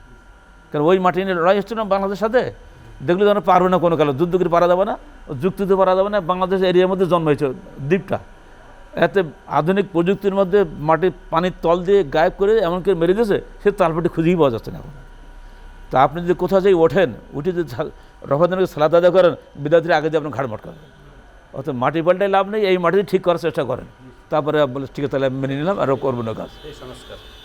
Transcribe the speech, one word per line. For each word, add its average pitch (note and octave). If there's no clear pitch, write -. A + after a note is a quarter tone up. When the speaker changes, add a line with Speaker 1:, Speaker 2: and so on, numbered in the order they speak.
Speaker 1:
কারণ D3
ওই F#3
মাটি F#3
নিয়ে F#3+
লড়াই F3+
হচ্ছে G3+
না A3
বাংলাদেশের G3
সাথে। G#3+
দেখলে F#3
যেন G3+
পারবে F3+
না F3+
কোনো E3
কালে, D3
যুদ্ধ E3+
করে F3
পারা E3+
যাবে F3+
না, A#3+
যুক্তিতে F#3+
পারা F#3
যাবে F#3+
না। G#3
বাংলাদেশ F#3
এরিয়ার F#3
মধ্যে F#3+
জন্মাইছে D#3
দ্বীপটা, C#3+
এতে F#3
আধুনিক F#3
প্রযুক্তির F#3+
মধ্যে G3
মাটি D#3+
পানির E3+
তল F3
দিয়ে G3
গায়েব D#3
করে G#3+
এমনকি F3+
মেরে E3+
দিয়েছে, G3+
সে G3+
তালপটে E3+
খুঁজেই E3
পাওয়া D3
যাচ্ছে A2
না F2+
এখন। -
তা C3
আপনি D3+
যদি F3
কোথাও F#3
যাই F#3+
ওঠেন, E3
উঠে D3
যদি E3+
সা-, A#2+
রফাদানকে F3
সালাত D3+
আদায় F3
করেন, F3
বিদাতির D#3
আগে D#3
দিয়ে D#3
আপনার D3
ঘাড় B2+
মটকাবে। G#2+
অর্থাৎ B2+
মাটি C#3+
পাল্টায় F#3
লাভ G3
নেই, G#3+
এই F#3
মাটি F3+
ঠিক F#3
করার F3
চেষ্টা D#3+
করেন। B2
তারপরে D3+
বলে, C3+
"ঠিক C#3+
আছে, B2+
তাহলে C3+
আমি C3
মেনে C3+
নিলাম, F3
আর C3+
করবো B2+
না A2+
কাজ।" F#2
Speaker 2:
এই D3+
সংস্কার। B2